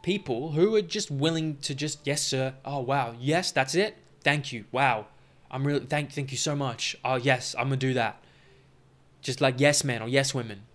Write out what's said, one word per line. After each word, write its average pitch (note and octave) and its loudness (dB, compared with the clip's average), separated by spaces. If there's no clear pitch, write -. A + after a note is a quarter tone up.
people D#3+ -2
who G3 4
are G#3 4
just G3 -6
willing D#3 0
to - -6
just, D3 -4
"Yes, C#3+ -2
sir. C3+ -2
Oh, C#3 -4
wow. B2 0
Yes, D#3 0
that's C#3 0
it. G#3 0
Thank C#3+ 0
you. A2 -10
Wow. B2 2
I'm C3+ -2
really, C#3+ 0
thank, D3 -2
thank C3+ -6
you B2 -6
so D3 0
much. C3+ -4
Oh, B2+ 0
yes, B2+ 2
I'm B2+ 0
gonna C3+ 0
do C3 0
that." A2+ 0
Just - -4
like C3 2
yes C#3+ 4
men A#2+ -2
or A#2 -6
yes C3+ 2
women A2 -6